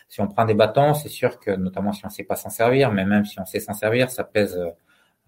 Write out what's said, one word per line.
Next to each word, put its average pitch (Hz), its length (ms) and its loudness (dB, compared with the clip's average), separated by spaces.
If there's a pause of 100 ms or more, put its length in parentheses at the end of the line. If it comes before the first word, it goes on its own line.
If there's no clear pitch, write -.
Si - 120 -12
on 101 60 0
prend 113 160 0
des 110 100 2
bâtons, 139 400 4
c'est - 160 -4
sûr - 300 -4
que, - 120 -4
notamment 95 420 -2
si - 120 -12
on 92 40 -8
sait - 140 -12
pas 98 120 -4
s'en - 140 -10
servir, 123 420 2
mais 98 140 0
même 104 180 4
si 104 160 -10
on 92 60 -8
sait - 160 -6
s'en 101 120 -8
servir, 120 360 0
ça - 160 -8
pèse, 95 320 0
euh, 87 120 -4 (580)